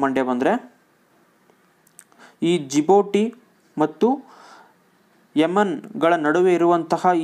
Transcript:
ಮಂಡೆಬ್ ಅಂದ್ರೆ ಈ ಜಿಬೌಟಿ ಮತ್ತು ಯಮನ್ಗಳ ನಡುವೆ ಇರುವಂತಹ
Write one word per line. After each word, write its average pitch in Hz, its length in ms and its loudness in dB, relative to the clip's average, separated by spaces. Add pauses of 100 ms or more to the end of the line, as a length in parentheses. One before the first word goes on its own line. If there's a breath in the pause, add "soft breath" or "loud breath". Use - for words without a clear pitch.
ಮಂಡೆಬ್ 131 320 -2
ಅಂದ್ರೆ 135 180 0 (2000 soft breath)
ಈ 175 40 2 (200)
ಜಿಬೌಟಿ 196 520 2 (520)
ಮತ್ತು 156 320 0 (1300 loud breath)
ಯಮನ್ಗಳ 170 720 -2 (140)
ನಡುವೆ 180 320 2
ಇರುವಂತಹ 170 520 0 (120)